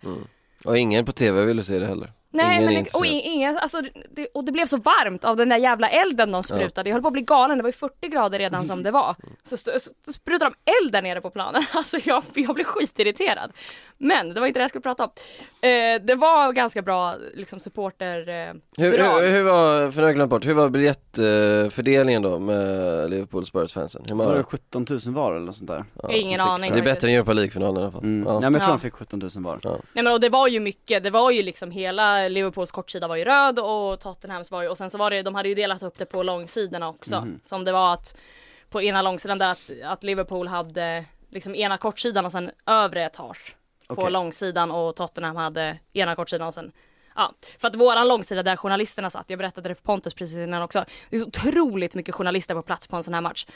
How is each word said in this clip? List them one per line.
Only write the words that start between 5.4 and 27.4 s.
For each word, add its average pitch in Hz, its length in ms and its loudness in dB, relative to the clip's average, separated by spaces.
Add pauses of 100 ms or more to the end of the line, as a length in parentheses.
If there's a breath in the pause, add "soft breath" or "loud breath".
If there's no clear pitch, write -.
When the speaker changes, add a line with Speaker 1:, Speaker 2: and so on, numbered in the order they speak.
Speaker 2:
där 247 80 4
jävla 233 340 4
elden 240 420 2
de 185 60 0
Speaker 1:
Ja. 185 40 -2
Speaker 2:
sprutade. 190 480 -2
Jag 214 40 0
höll 247 80 0
på 302 60 2
att 277 40 -2
bli 269 100 -2
galen, 269 360 4
det 233 40 -2
var 233 60 0
ju 247 40 -2
fyrtio - 360 -8
grader 220 300 0
redan 180 280 -2
som 185 160 -6
det 196 80 -2
var. 233 320 0
Speaker 1:
Mm. - 200 -20
Speaker 2:
Så - 120 -10
st-, - 260 -4
så - 320 -18
sprutade 320 380 0 (140)
de 320 80 4 (100)
elden 208 220 0
nere 180 160 -6
på 180 100 -10
planen. 202 380 -2
<laughs> - 40 -12
Alltså, 330 320 -2
jag, 277 200 2 (100)
jag 269 200 0
blev 320 100 -2
skitirriterad. 233 880 -2 (460 loud breath)
Men 269 360 0
det 214 60 -2
var 254 60 0
inte 254 120 -2
det 247 40 2
jag 254 80 0
skulle 262 120 -12
prata 254 220 -4
om. 214 60 -6 (580 loud breath)
Eh, 233 340 4
det 233 120 4
var 294 380 6
ganska 240 300 0
bra, 180 320 0 (200)
liksom, 190 260 -14
supporter, 185 680 -8
eh, 170 260 -10 (220)
Speaker 1:
Hur, 175 220 4
Speaker 2:
drag. 180 220 6
Speaker 1:
hur, 180 100 4
hur 196 120 4
var, 160 480 6
för 135 60 -8
nu 156 60 4
har 156 60 8
jag 151 60 4
glömt 139 160 4
bort, 117 160 2
hur 151 80 2
var 147 140 6
biljett, 139 500 0
eh, 113 60 4 (460)
fördelningen 127 520 4
då 92 160 0
med 95 720 0
Liverpool 95 360 -4
Spurs-fansen? - 600 -4
Hur 107 60 -6
många 110 140 2
Speaker 3:
Var 101 60 4
det - 80 2
Speaker 1:
var - 20 -2
det? - 60 -16
Speaker 3:
sjuttontusen 123 640 -6
var 131 200 -2
eller 85 120 -6
något 95 100 -12
sånt 107 140 -16
där? 85 140 -6 (180)
Speaker 1:
Ja. - 100 -6
Speaker 2:
Ingen 190 260 -2
Speaker 3:
De 185 60 2
fick 185 60 2
Speaker 2:
aning 180 100 -2 (120)
Speaker 1:
Det 110 60 2
är 120 40 2
Speaker 2:
faktiskt. 135 140 2
Speaker 1:
bättre 120 120 0
än 120 60 6
Europa 113 180 4
League-finalen 98 440 0